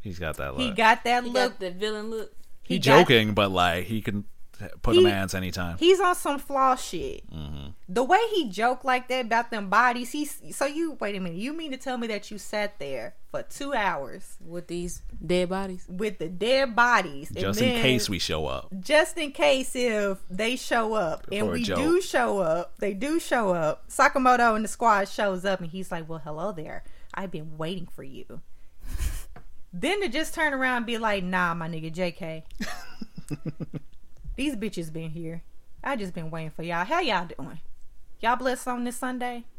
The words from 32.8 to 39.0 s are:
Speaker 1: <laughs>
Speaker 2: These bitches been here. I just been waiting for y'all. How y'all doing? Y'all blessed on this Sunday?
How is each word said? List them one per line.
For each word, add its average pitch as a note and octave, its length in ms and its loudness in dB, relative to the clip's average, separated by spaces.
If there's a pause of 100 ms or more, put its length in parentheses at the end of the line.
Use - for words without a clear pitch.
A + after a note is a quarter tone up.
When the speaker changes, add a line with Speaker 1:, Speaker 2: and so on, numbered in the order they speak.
Speaker 1:
<laughs> - 1080 -8
Speaker 2:
These C#4 200 -2
bitches F3+ 380 -6
been D#3+ 160 -6
here. E3 320 -6 (420)
I C4+ 120 -2
just F#3+ 180 -6
been D#3+ 160 -6
waiting D#3+ 220 -6
for - 100 -8
y'all. E3+ 240 -2
How D#4 140 0
y'all G3+ 260 0
doing? C3+ 340 -8 (600)
Y'all A#3 160 4
blessed B3+ 320 -2
on A#3+ 160 -4
this B3 140 -4
Sunday? B3 480 -6 (140)